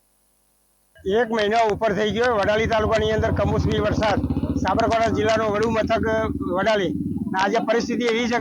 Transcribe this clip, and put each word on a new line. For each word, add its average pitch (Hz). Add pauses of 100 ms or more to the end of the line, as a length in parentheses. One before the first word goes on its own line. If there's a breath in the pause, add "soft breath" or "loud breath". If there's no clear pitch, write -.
(1200)
એક 240
મહિના 220
ઉપર 208
થઈ 214
ગયો. 240
વડાલી 208
તાલુકાની 214
અંદર 220
કમોસમી 208
વરસાદ, 202 (400)
સાબરકાંઠા 220
જિલ્લાનું 220
વડું 220
મથક 214 (520)
વડાલી. 196 (480)
આજે 202
પરિસ્થિતિ 233
એવી 233
છે 240